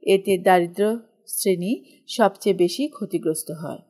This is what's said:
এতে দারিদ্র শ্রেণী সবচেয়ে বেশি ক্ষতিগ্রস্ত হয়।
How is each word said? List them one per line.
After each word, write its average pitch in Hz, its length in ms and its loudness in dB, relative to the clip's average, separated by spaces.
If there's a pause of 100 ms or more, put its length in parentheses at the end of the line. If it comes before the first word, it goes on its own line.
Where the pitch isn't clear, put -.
এতে 196 360 2
দারিদ্র 185 600 2 (280)
শ্রেণী 185 460 -2 (360)
সবচেয়ে 202 480 0
বেশি 180 320 0
ক্ষতিগ্রস্ত 165 640 -6
হয়। 156 280 -10 (120)